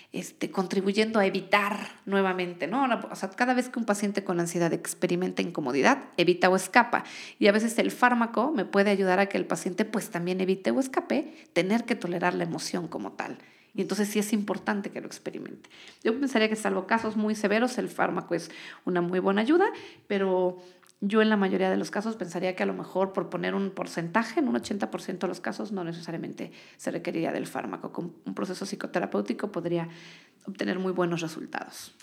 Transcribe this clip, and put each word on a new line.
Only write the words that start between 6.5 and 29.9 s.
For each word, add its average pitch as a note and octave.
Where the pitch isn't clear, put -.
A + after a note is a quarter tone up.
escapa. -
Y G#3+
a G3+
veces A3+
el G3
fármaco A#3+
me A3
puede G3+
ayudar F#3+
a G3
que G3
el F3+
paciente, F3+
pues, G#3+
también F3+
evite F#3+
o A#3+
escape C4+
tener G#3
que A3+
tolerar F3+
la F3+
emoción E3
como -
tal. -
Y -
entonces G3+
sí G#3
es G#3
importante G3+
que -
lo -
experimente. -
Yo A#3
pensaría B3
que G#3+
salvo F#3+
casos A3
muy G#3+
severos, A3
el F#3
fármaco F3
es E3
una F3+
muy F3
buena G3
ayuda, D#4
pero F#3
yo G3+
en G#3+
la G#3+
mayoría F#3+
de F#3+
los F3+
casos A3
pensaría F#3
que G3
a -
lo G3
mejor F#3
por E3+
poner F3+
un G3
porcentaje, F#3+
en B3+
un A#3+
ochenta G#3+
por F3+
ciento F#3+
de F3+
los -
casos G#3
no F#3
necesariamente E3
se -
requeriría E3
del -
fármaco. -
Con E3+
un G3
proceso F#3+
psicoterapéutico G3+
podría E3+